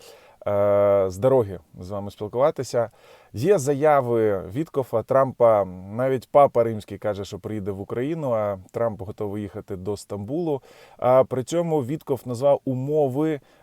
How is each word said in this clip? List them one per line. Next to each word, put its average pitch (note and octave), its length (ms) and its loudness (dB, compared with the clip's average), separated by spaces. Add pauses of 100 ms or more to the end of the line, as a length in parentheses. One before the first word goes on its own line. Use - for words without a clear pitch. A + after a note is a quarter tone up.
(460)
е, G2+ 640 4
з F#2 100 -8
дороги A2+ 420 2 (200)
з F2+ 100 -12
вами G2+ 200 -8
спілкуватися. A#2 800 -2 (420)
Є E3+ 260 2
заяви B2 840 2 (120)
Віткофа, B2+ 480 -4
Трампа. A#2 600 4 (280)
Навіть C3 380 -4
Папа C3 340 6
Римський G#2+ 340 -6
каже, G2+ 260 -4
що G2+ 140 -12
приїде G#2 320 -8
в G2 100 -6
Україну, C3+ 500 -4
а G#2 280 -2 (120)
Трамп A2+ 320 -4
готовий G#2 400 -8
їхати G2 340 -10
до G2 200 -6
Стамбулу. C3+ 680 -6 (360)
А B2+ 260 4
при B2+ 200 -4
цьому D#3+ 400 -2
Віткоф C3+ 420 -6
назвав B2+ 380 0
умови, C#3+ 760 0 (220)